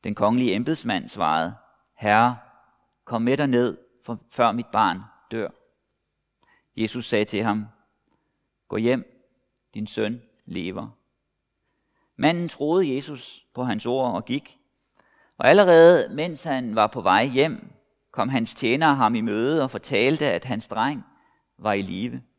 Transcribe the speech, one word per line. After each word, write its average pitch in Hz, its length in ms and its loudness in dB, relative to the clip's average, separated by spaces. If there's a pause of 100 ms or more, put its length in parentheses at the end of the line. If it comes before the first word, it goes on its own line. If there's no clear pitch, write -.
Den 104 120 -6
kongelige 117 380 0
embedsmand 117 560 -4
svarede, 80 460 -2 (400)
"Herre, 113 420 2 (680)
kom 117 160 -4
med 127 160 2
derned, 123 400 0 (260)
for, 117 160 -12 (100)
før 117 220 2
mit 117 160 -8
barn 95 320 0 (320)
dør." 110 180 -6 (1300)
Jesus 110 320 -6
sagde 107 180 0
til 107 180 -4
ham, 107 220 -2 (1000)
"Gå 101 100 -8
hjem, 117 520 -4 (440)
din 107 140 -8
søn 117 340 -6 (240)
lever." 92 440 -10 (1300)
Manden 165 340 -2
troede 151 460 0
Jesus 143 580 -12
på 127 100 -8
hans 117 220 -4
ord 123 300 -2
og 113 100 -6
gik. - 340 -8 (800)
Og - 100 4
allerede 170 680 8
mens 160 280 -8
han 127 320 -4
var 107 120 4
på 110 140 -6
vej 95 240 4
hjem, 135 480 -2 (380)
kom 120 180 -4
hans 117 260 -4
tjenere 139 400 2
ham 120 200 0
i 107 60 -2
møde 120 420 0
og 135 80 -4
fortalte, 135 600 0
at 87 140 -4
hans 113 220 -6
dreng 123 360 -4 (540)
var 104 160 -4
i 101 80 -2
live. 110 420 -8 (160)